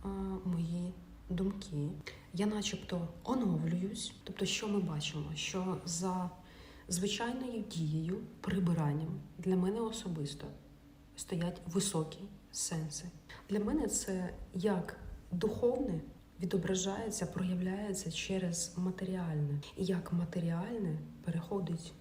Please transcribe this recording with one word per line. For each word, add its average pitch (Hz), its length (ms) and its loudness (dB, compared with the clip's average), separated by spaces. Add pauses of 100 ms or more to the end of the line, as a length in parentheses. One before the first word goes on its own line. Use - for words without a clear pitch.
а, 196 40 -2 (380)
мої 175 480 2 (360)
думки. 180 600 0 (440)
Я 190 120 2
начебто 190 640 0 (160)
оновлююсь. 185 880 2 (100)
Тобто, 190 220 -2
що - 220 0
ми 202 120 4
бачимо? 156 560 -2
Що 185 500 0
за 180 440 0 (580)
звичайною 233 840 0
дією, 160 480 2 (240)
прибиранням 160 760 2 (180)
для 185 180 4
мене 190 260 4
особисто 165 680 -2 (680)
стоять 175 500 0
високі 165 540 2 (320)
сенси. 160 540 -2 (440)
Для 202 100 4
мене 240 280 4
це 185 460 0 (220)
як 180 440 2 (320)
духовне 214 680 4 (380)
відображається, 190 880 2
проявляється 185 840 0
через 180 680 0
матеріальне. 175 840 2 (160)
І 190 80 2
як 175 280 2
матеріальне 170 840 0 (260)
переходить 170 760 0